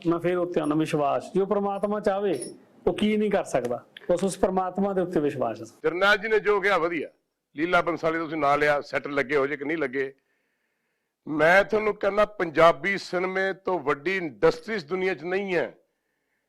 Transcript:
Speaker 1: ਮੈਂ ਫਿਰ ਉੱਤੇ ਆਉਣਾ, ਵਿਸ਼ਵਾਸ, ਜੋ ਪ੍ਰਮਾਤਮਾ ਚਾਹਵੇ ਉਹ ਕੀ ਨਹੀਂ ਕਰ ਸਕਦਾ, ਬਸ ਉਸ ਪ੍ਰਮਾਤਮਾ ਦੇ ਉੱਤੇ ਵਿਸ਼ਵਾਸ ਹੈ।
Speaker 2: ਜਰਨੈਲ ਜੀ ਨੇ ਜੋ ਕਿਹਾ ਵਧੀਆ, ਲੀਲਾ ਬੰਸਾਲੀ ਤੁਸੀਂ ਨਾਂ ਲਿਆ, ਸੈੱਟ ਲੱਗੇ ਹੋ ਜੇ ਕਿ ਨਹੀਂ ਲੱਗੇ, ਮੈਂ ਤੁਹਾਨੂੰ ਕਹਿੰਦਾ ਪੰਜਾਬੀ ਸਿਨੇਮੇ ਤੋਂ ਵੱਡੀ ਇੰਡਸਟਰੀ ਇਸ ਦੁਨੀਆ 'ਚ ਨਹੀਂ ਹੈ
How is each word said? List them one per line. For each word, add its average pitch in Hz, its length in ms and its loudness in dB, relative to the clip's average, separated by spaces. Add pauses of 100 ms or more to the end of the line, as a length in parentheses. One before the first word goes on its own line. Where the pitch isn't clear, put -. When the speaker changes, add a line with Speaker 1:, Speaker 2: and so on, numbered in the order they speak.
Speaker 1:
ਮੈਂ 170 120 2
ਫਿਰ 175 180 0
ਉੱਤੇ 175 220 -2
ਆਉਣਾ, 151 160 0
ਵਿਸ਼ਵਾਸ, 147 600 -2
ਜੋ 190 100 2
ਪ੍ਰਮਾਤਮਾ 202 540 -2
ਚਾਹਵੇ 196 540 -2 (340)
ਉਹ 185 60 2
ਕੀ 214 240 2
ਨਹੀਂ 208 140 0
ਕਰ 190 120 2
ਸਕਦਾ, 120 400 -2 (280)
ਬਸ 175 120 0
ਉਸ 190 140 -2
ਪ੍ਰਮਾਤਮਾ 190 560 0
ਦੇ 190 80 0
ਉੱਤੇ 175 180 0
ਵਿਸ਼ਵਾਸ 123 420 -2
ਹੈ। 110 40 -14 (180)
Speaker 2:
ਜਰਨੈਲ 185 340 2
ਜੀ 202 100 -6
ਨੇ 220 120 4
ਜੋ 202 200 2
ਕਿਹਾ 190 180 2
ਵਧੀਆ, 160 300 -2 (500)
ਲੀਲਾ 175 240 2
ਬੰਸਾਲੀ 165 380 -2
ਤੁਸੀਂ 160 180 -6
ਨਾਂ 143 200 4
ਲਿਆ, 147 240 2
ਸੈੱਟ 139 260 -6
ਲੱਗੇ 139 280 -2
ਹੋ 139 120 2
ਜੇ 147 100 -4
ਕਿ 147 80 -8
ਨਹੀਂ 160 120 -4
ਲੱਗੇ, 135 360 -4 (1120)
ਮੈਂ 160 360 4
ਤੁਹਾਨੂੰ 214 320 -2
ਕਹਿੰਦਾ 208 300 2
ਪੰਜਾਬੀ 170 720 2
ਸਿਨੇਮੇ 185 560 -2
ਤੋਂ 185 260 -4
ਵੱਡੀ 143 380 -2
ਇੰਡਸਟਰੀ 165 580 0
ਇਸ 170 100 -8
ਦੁਨੀਆ 185 280 -2
'ਚ 147 100 -14
ਨਹੀਂ 185 320 -4
ਹੈ 123 220 -2 (720)